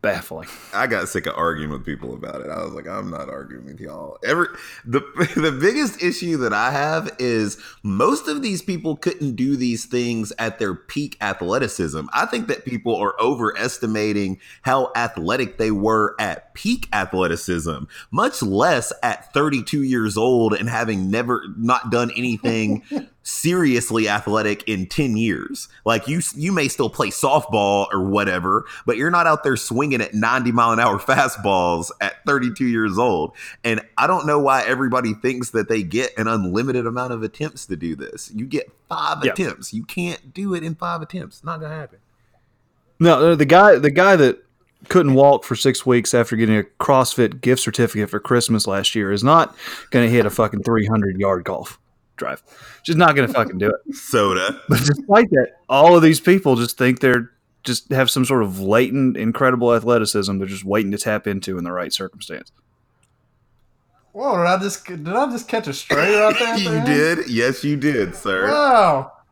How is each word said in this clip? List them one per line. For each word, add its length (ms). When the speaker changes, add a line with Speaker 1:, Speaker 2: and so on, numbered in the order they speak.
Speaker 1:
baffling. 460
Speaker 2:
I 140
got 220
sick 160
of 100
arguing 360
with 140
people 280
about 260
it. 100
I 140
was 80
like, 160
"I'm 240
not 180
arguing 360
with 160
y'all." 420
Every, 240
the, 160
<laughs> 340
the 160
biggest 500
issue 360
that 160
I 180
have 480
is 380
most 460
of 120
these 200
people 340
couldn't 400
do 220
these 300
things 520
at 180
their 160
peak 460
athleticism. 920
I 140
think 200
that 160
people 320
are 260
overestimating 1160
how 340
athletic 600
they 140
were 460
at 360
peak 400
athleticism, 880
much 320
less 520
at 300
thirty-two 500
years 320
old 380
and 160
having 420
never, 320
not 340
done 240
anything 720
<laughs> 200
seriously 800
athletic 640
in 180
ten 300
years. 500
Like, 240
you, 140
you 180
may 160
still 200
play 200
softball 840
or 180
whatever, 560
but 100
you're 160
not 160
out 160
there 140
swinging 440
at 120
ninety 400
mile 180
an 80
hour 200
<laughs> 0
fastballs 1000
at 260
thirty-two 420
years 300
old. 380
And 160
I 100
don't 180
know 140
why 260
everybody 480
thinks 380
that 160
they 160
get 340
an 120
unlimited 580
amount 240
of 100
attempts 440
to 100
do 220
this. 360
You 120
get 260
five 380
Speaker 1:
Yeah. 80
Speaker 2:
attempts. 400
You 100
can't 500
do 200
it 100
in 120
five 260
attempts. 420
Not 160
gonna 160
happen. 240
Speaker 1:
No, 360
the 100
guy, 300
the 160
guy 240
that 260
couldn't 260
walk 280
for 120
six 300
weeks 280
after 220
getting 220
a 60
CrossFit 600
gift 200
certificate 480
for 100
Christmas 480
last 280
year 160
is 120
not 320
gonna 160
hit 180
a 40
fucking 340
three 240
hundred 320
yard 240
golf 360
drive. 260
Just 140
not 180
gonna 120
fucking 320
do 100
it. 60
<laughs> 100
Speaker 2:
Soda. 720
Speaker 1:
But 120
despite 520
that, 260
all 260
of 60
these 180
people 360
just 220
think 220
they're, 320
just 280
have 180
some 160
sort 160
of 180
latent, 580
incredible 580
athleticism 640
they're 80
just 180
waiting 260
to 60
tap 300
into 320
in 40
the 80
right 220
circumstance. 580
Speaker 3:
Whoa, 240
did 100
I 120
just, 280
did 220
I 200
just 180
catch 200
a 60
stray 460
right 200
there 160
at 40
Speaker 2:
<laughs> 20
You 80
Speaker 3:
the 80
end? 100
Speaker 2:
did. 420
Yes, 340
you 140
did, 380
sir. 340
Speaker 3:
Wow. 600